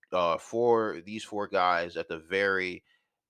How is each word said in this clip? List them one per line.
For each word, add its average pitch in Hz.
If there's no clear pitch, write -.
Uh, 85
four, 113
these 107
four 104
guys 87
at 82
the 82
very 92